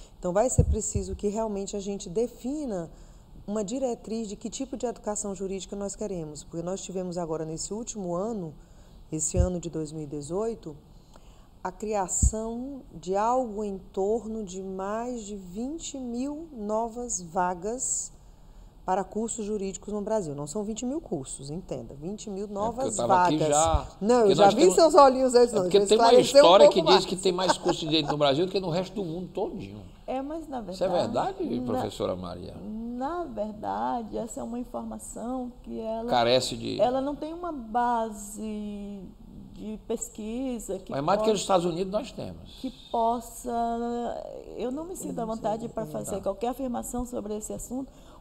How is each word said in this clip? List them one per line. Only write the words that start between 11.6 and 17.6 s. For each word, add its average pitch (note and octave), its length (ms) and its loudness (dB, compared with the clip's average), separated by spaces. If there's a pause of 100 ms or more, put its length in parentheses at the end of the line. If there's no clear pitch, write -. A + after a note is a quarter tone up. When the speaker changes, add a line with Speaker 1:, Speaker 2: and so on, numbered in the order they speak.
Speaker 1:
a F#3 80 -6
criação A3 1120 0 (120)
de F3 220 -4
algo A3 480 0
em G3+ 140 -6
torno G#3+ 640 -2
de F#3 180 -10
mais G#3 600 -6
de G#3 120 -10
vinte A#3 640 -8
mil C4+ 560 -6
novas A3 680 -4
vagas F3+ 920 -2 (720)